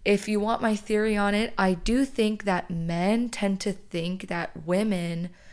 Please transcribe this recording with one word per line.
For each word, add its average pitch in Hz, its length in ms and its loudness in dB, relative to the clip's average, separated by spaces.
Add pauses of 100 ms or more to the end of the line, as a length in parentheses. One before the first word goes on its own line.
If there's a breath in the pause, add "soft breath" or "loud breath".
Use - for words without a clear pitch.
if 202 240 2
you 208 120 0
want 220 220 0
my 220 140 2
theory 214 400 0
on 202 200 2
it, 220 220 0
I 190 180 4
do 233 280 2
think 214 400 0
that 185 260 0
men 175 600 0
tend 196 320 -2
to 202 120 -2
think 180 540 -6
that 165 380 -6
women 175 640 0 (240 soft breath)